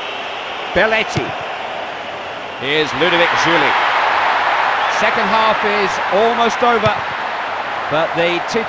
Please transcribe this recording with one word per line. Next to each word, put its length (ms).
Belletti. 500
Here's 400
Ludovic 320
Giuly. 240
Second 280
half 360
is 260
almost 500
over, 300
but 280
the 320
two 200